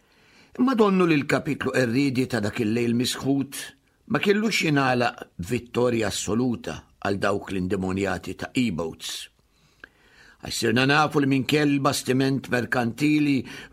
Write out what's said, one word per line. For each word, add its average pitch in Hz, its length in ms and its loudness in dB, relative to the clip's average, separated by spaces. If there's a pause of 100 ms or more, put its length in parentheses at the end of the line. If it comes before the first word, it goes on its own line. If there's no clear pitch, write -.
(600)
Imma 254 160 2
donnu 190 320 4
li 160 80 4
l-kapitlu 143 560 -2
erridi 127 560 2
ta' 113 160 -2
dak 104 220 -4
il-lejl 117 340 0
misħut 135 640 -2 (500)
ma 139 80 0
kellux 208 460 0
jingħalaq 135 580 0 (160)
vittorja 113 720 0
assoluta 107 640 -2 (240)
għal 98 300 -2
dawk 98 240 -4
l-indemonjati 92 880 -2
ta' - 80 -8
e-boats. 87 640 -4 (1300)
Għax - 160 -6
sirna 113 240 2
nafu 147 320 2
li 143 80 2
minn 135 240 2
kell 147 320 4
bastiment 135 720 0
merkantili 131 840 0 (340)